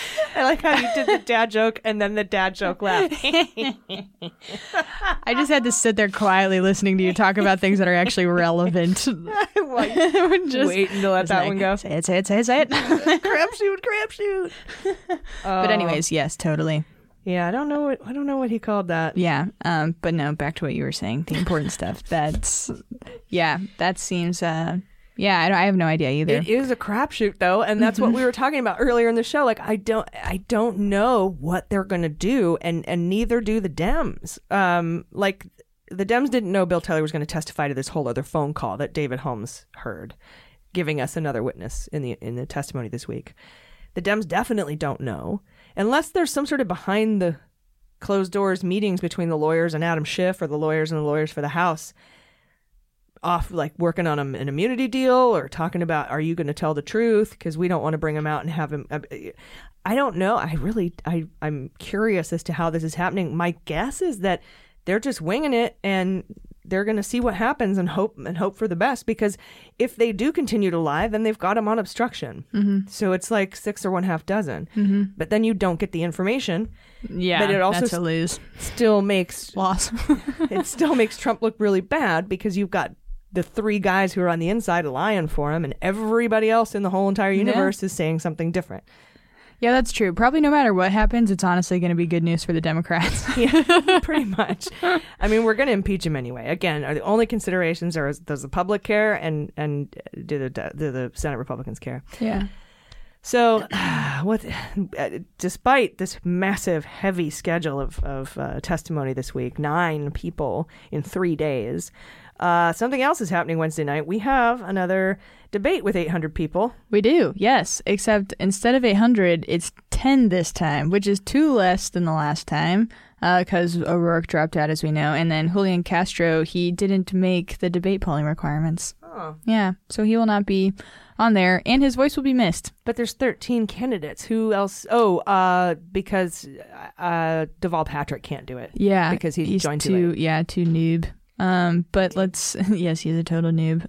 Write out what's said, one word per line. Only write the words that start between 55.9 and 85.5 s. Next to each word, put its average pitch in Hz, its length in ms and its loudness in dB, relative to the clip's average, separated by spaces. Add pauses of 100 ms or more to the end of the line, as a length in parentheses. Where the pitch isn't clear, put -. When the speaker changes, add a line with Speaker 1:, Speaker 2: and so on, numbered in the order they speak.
Speaker 1:
"Are 143 100 -2
you 165 140 -2
gonna 156 180 -4
tell 156 220 -2
the 147 80 -4
truth? 220 560 2
'Cause 156 180 -6
we 175 120 0
don't 165 140 0
wanna 156 140 0
bring 156 200 -2
him 151 100 -2
out 151 160 -2
and 165 80 -4
have 151 220 -4
him," 143 180 -8
uh, 151 80 -4 (880)
I 196 100 0
don't 262 220 0
know. 190 200 2
I 160 180 -2
really, 175 400 -2 (100)
I, 165 220 -2 (140)
I'm 147 380 -6
curious 202 540 -2
as 165 120 -4
to 170 80 -6
how 165 180 -2
this 165 120 -4
is 160 140 -6
happening. 175 400 -2
My 175 160 0 (140)
guess 202 360 -4
is 302 180 -2
that 180 220 -2 (420)
they're 196 160 0
just 254 200 -6
winging 247 320 -2
it 233 300 0
and 190 400 0 (420)
they're 190 200 -2
gonna 214 180 -2
see 240 180 -4
what 240 140 0
happens 220 440 0
and 180 100 0
hope, 190 360 -2
and - 140 -6
hope 196 180 -2
for 220 120 -2
the 175 80 -2
best, 233 300 0
because 214 300 -2 (440)
if 254 160 0
they 233 160 2
do 226 180 0
continue 214 400 0
to 170 80 0
lie, 160 300 0
then 214 160 -2
they've 220 140 0
got 196 180 0
him 220 100 0
on 220 140 2
obstruction. 190 640 -6 (100)
Speaker 2:
Mm-hmm. 202 340 2
Speaker 1:
So 196 240 -2
it's 185 180 -2
like 196 260 0
six - 280 -8
or 190 60 0
one 180 140 0
half 165 220 -2
dozen. 165 500 -2
Speaker 2:
Mm-hmm. 202 260 2 (140)
Speaker 1:
But 160 140 -4
then 214 140 4
you 226 100 2
don't 180 260 0
get 190 120 -4
the 165 120 -2
information. 190 640 -2 (400)
Speaker 2:
Yeah, 175 320 0
Speaker 1:
But 202 120 2
it 196 80 2
also 185 200 2
Speaker 2:
that's 233 120 0
a 175 40 -2
Speaker 1:
s- 170 60 0
Speaker 2:
lose. 165 380 -2 (180)
Speaker 1:
still 214 440 4
makes 196 540 -2
Speaker 2:
Loss. 190 340 0 (300)
<laughs> 294 300 -4
Speaker 1:
it 214 160 -2
still 311 300 0
makes 220 220 2
Trump - 240 -2
look 220 160 0
really 202 220 2
bad, 190 480 0
because 185 280 -4
you've 202 140 -2
got 165 220 -2 (400)
the 180 120 0
three 214 360 -2
guys 190 340 2
who 196 80 0
are 180 60 2
on 165 120 0
the 165 80 0
inside 185 380 0
lying 160 420 0
for 147 240 -2